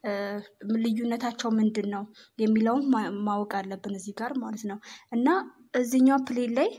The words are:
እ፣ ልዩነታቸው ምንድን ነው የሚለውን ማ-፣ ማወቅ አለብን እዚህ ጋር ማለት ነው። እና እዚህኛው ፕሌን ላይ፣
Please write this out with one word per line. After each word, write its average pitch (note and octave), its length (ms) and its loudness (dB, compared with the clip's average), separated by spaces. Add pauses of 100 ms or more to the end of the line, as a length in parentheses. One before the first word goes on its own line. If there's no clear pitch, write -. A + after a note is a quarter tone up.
እ፣ G#3 100 -4 (600)
ልዩነታቸው A#3 760 -2
ምንድን G#3+ 380 2
ነው G3+ 140 -4 (360)
የሚለውን A3 500 4
ማ-፣ G#3+ 220 2 (100)
ማወቅ G#3 320 -2
አለብን G3 420 -6
እዚህ G3 200 -10
ጋር B3 220 -6
ማለት A3 280 -8
ነው። G3+ 140 -6 (320)
እና A#3+ 160 2 (460)
እዚህኛው B3+ 480 4
ፕሌን B3 320 -2
ላይ፣ E4 260 2